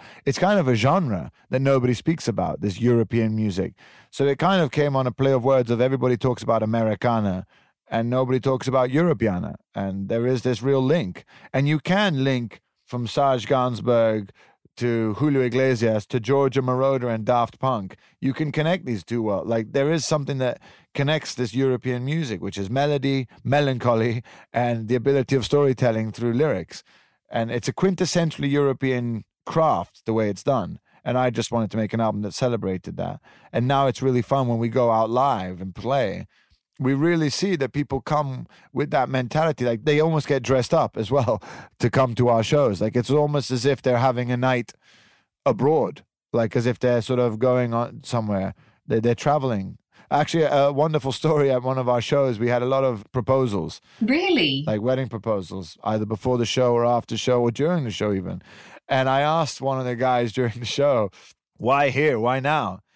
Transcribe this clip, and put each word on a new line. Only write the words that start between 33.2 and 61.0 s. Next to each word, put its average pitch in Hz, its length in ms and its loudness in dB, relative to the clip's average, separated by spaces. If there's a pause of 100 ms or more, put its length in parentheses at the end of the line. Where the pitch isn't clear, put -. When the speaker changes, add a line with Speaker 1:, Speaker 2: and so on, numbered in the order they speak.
Speaker 1:
And 120 160 0
now 139 200 4
it's 127 160 -2
really 127 180 2
fun 131 260 0
when 117 120 0
we 117 100 0
go 120 220 2
out 113 180 2
live 110 500 0
and 95 140 -10
play. 107 540 -2 (520)
We 131 140 0
really 156 380 2
see 190 240 0
that 135 180 -4
people 139 280 -4
come 135 440 -4 (260)
with 139 200 -4
that 131 180 2
mentality. 135 560 0
Like, 117 200 -2
they 147 140 4
almost 156 280 2
get 135 160 0
dressed 131 320 2
up 135 200 0
as 101 140 -4
well 120 320 0 (180)
<laughs> - 200 -20
to 120 100 2
come 131 260 2
to 123 120 2
our 113 160 4
shows. 120 380 2
Like, 107 140 0
it's 123 140 0
almost 147 400 0
as 123 160 -2
if 139 160 0
they're 123 160 2
having 123 340 0
a 123 60 0
night 123 360 0 (720)
abroad, 120 580 0 (300)
like, 113 220 0
as 120 100 0
if 120 140 0
they're 123 220 2
sort 123 180 -2
of 113 200 0
going 123 340 2
on 117 300 -4
somewhere. 104 500 -2 (320)
They, 113 140 0
they're 117 160 2
traveling. 123 600 -2 (320)
Actually, 156 340 2
a 139 280 4
wonderful 143 400 0
story 147 400 2
at 127 120 0
one 131 140 -2
of 123 120 0
our 123 100 2
shows, 131 400 0
we 120 80 0
had 120 140 2
a 123 60 0
lot 135 160 0
of 113 280 -4
proposals. 110 720 -2 (200)
Speaker 2:
Really? 233 640 0
Speaker 1:
Like, 107 140 -2
wedding 127 280 0
proposals, 98 720 -6
either 107 220 0
before 117 320 0
the 117 80 0
show 123 280 2
or 120 120 2
after 120 320 0
show 123 240 2
or 120 100 2
during 156 340 0
the 110 60 -4
show 104 220 -2
even. 90 280 -4 (460)
And 131 220 2
I 135 120 4
asked 156 400 0
one 135 180 -2
of 127 60 -6
the 123 100 -4
guys 120 360 0
<laughs> - 60 -8
during 120 220 -2
the 120 60 -10
show, 123 460 0 (460)